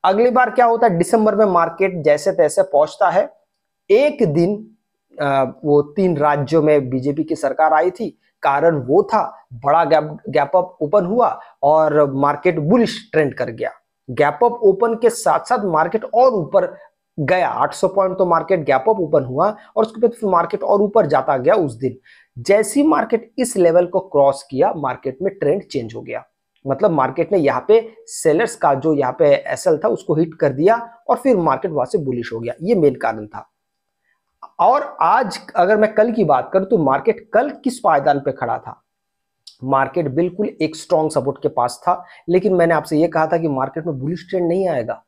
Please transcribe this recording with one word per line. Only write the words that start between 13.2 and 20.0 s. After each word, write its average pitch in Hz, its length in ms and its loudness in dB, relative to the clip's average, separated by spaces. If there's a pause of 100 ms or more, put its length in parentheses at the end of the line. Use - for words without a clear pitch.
कर 123 160 -6
गया। 110 200 -8 (380)
गैप 147 360 0
अप 240 180 0
ओपन 214 320 2
के 226 160 2
साथ 160 380 -2
साथ 233 180 -2
मार्केट 170 380 -2
और 247 280 2
ऊपर 180 400 0 (460)
गया, 156 300 0
आठ 117 260 -2
सौ 190 160 -2
पॉइंट 190 280 -2
तो 190 80 2
मार्केट 165 400 0
गैप 135 220 2
अप 202 120 0
ओपन 156 240 2
हुआ 156 300 -2 (220)
और 220 80 2
उसके 220 160 -8